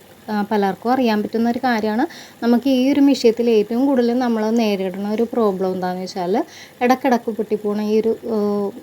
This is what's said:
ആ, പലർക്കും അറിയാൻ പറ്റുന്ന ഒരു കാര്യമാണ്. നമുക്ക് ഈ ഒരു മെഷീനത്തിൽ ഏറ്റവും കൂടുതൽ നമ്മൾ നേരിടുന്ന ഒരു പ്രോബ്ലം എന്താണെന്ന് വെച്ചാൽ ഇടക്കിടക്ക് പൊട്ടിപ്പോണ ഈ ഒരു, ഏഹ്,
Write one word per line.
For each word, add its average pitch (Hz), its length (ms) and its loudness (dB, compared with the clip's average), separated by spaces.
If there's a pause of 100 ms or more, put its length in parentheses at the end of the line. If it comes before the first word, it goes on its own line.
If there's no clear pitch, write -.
(280)
ആ, 214 140 -6
പലർക്കും 202 500 -2
അറിയാൻ 233 280 2
പറ്റുന്ന 226 300 -2
ഒരു 247 120 -4
കാര്യമാണ്. 226 420 0 (360)
നമുക്ക് 240 300 2
ഈ 254 200 2
ഒരു 285 100 2
മെഷീനത്തിൽ 240 500 4
ഏറ്റവും 226 360 2
കൂടുതൽ 240 320 2
നമ്മൾ 233 320 -2
നേരിടുന്ന 202 600 -2
ഒരു 220 200 -2
പ്രോബ്ലം 190 400 0
എന്താണെന്ന് 180 320 -4
വെച്ചാൽ 180 300 -4 (460)
ഇടക്കിടക്ക് 240 500 2
പൊട്ടിപ്പോണ 208 520 -4
ഈ 214 160 0
ഒരു, 220 140 2 (180)
ഏഹ്, 208 380 0 (140)